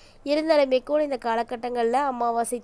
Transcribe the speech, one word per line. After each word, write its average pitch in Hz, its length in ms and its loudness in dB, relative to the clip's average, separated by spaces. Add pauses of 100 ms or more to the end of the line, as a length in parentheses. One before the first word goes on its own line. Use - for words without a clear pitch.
(240)
இருந்தாலுமே 294 580 2
கூட, 302 200 0
இந்த 277 220 -4
காலகட்டங்கள்ல 233 680 -2
அமாவாசை 240 720 0